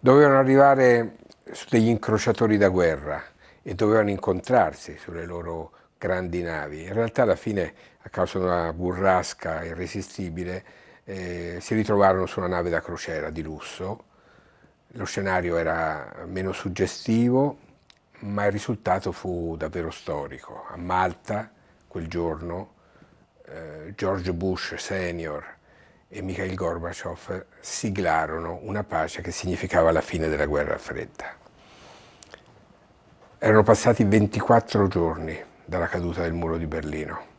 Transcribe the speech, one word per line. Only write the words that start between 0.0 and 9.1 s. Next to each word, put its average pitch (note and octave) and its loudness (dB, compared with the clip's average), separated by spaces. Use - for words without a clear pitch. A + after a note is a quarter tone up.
Dovevano C#3 8
arrivare C3+ 6
su - -14
degli A2+ 6
incrociatori G#2+ 2
da G2+ 6
guerra D2+ 0
e - -10
dovevano G#2+ 4
incontrarsi F#2 0
sulle E2+ -10
loro E2+ -10
grandi F#2 -2
navi. D#2 -6
In F#2+ -10
realtà A#2 0
alla G2+ 4
fine, F#2+ -4
a - -18
causa F#2 -2
di F#2 0
una E2+ 0
burrasca F2+ 0